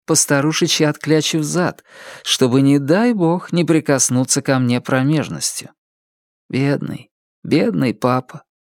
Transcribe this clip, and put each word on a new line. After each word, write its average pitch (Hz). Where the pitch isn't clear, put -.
постарушечьи 151
отклячив 151
зад, 151
чтобы, 131
не 139
дай 190
бог, 175
не 170
прикоснуться 139
ко 135
мне 123
промежностью. -
Бедный, -
бедный 156
папа. 127